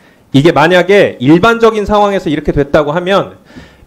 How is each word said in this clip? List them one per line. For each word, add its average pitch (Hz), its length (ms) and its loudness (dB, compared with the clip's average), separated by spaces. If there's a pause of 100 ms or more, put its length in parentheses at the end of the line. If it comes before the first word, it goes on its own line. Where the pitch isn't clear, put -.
(320)
이게 139 180 4
만약에 175 720 2
일반적인 214 640 0
상황에서 202 460 -2
이렇게 156 220 -6
됐다고 147 400 -2
하면, 180 440 -4 (500)